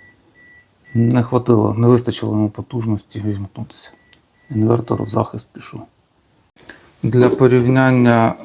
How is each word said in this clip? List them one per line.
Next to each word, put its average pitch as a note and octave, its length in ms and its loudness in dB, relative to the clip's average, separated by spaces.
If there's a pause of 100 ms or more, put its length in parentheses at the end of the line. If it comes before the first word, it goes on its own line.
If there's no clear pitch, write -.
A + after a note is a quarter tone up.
(960)
не A#2+ 280 2
хватило, A#2 520 0
не A2+ 120 0
вистачило A#2 460 0
йому G#2+ 160 0
потужності A2 720 -8
вімкнутися. G#2 720 -10 (600)
Інвертор A#2 520 -2
в G#2 60 -6
захист A2+ 440 -6
пішов. - 280 -16 (1200)
Для B2 260 2
порівняння, B2 1040 4 (100)